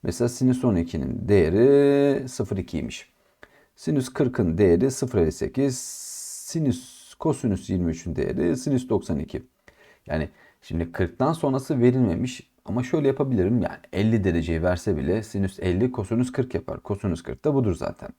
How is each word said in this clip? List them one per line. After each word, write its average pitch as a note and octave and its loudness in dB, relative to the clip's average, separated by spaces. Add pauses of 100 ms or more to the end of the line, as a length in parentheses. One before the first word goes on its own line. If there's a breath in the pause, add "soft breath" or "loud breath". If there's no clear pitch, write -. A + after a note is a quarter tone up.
Mesela - -2
sinüs B2+ 0
on G#2+ 4
ikinin E2+ -4
değeri C3+ 4
sıfır G2+ -4
ikiymiş. - -8 (640 soft breath)
Sinüs C#3+ -2
kırkın F2 0
değeri G2 6
sıfır B2+ -2
elli D#2 2
sekiz. C3 -2 (680)
Sinüs, - -4
kosinüs A2+ -2
yirmi F2+ 0
üçün F2 -6
değeri - 0
sinüs C3 -2
doksan - -2
iki. - -8 (640 soft breath)
Yani D2+ -4 (340 soft breath)
şimdi D#2+ -4
kırktan B2+ -2
sonrası C3+ -2
verilmemiş B2 2 (140)
ama A#2 -4
şöyle C#3+ 2
yapabilirim. A#2+ 2
Yani - -4 (140)
elli G#2+ 2
dereceyi E2 2
verse F2+ 0
bile F2 0
sinüs G2 -4
elli, F#2+ 2
kosinüs A#2 -2
kırk - -4
yapar. - -6
Kosinüs G2+ -4
kırk - -12
da D3+ 2
budur A2+ 2
zaten. - -8 (100)